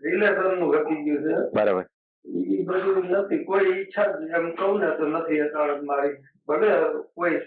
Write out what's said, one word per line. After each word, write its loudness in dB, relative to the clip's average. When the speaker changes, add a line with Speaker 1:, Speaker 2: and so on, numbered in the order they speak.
Speaker 1:
રિલેશનનું 0
ઘટી 2
ગયું -2
છે. -2
Speaker 2:
બરાબર. 2
Speaker 1:
ઈ -2
બધું 0
નથી, 0
કોઈ 2
ઈચ્છા 0
જ -2
એમ -2
કહું 0
ને 0
તો 0
નથી 0
અત્યારે 0
મારી. -2
ભલે 2
કોઈ 0